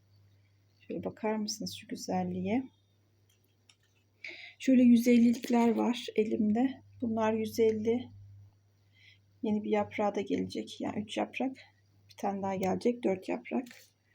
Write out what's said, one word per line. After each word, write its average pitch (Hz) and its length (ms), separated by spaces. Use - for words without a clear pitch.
Şöyle - 160
bakar 214 320
mısınız 214 460
şu - 60
güzelliğe? 185 840
Şöyle 254 240
yüz 240 240
ellilikler 233 680
var 220 300
elimde. 220 640
Bunlar 220 320
yüz 220 260
elli. 220 500
Yeni 214 200
bir 214 60
yaprağı 208 460
da 208 60
gelecek. 190 600
Yani - 220
üç - 140
yaprak. 247 400
Bir - 80
tane 196 240
daha 196 140
gelecek. 190 480
Dört 190 260
yaprak. - 360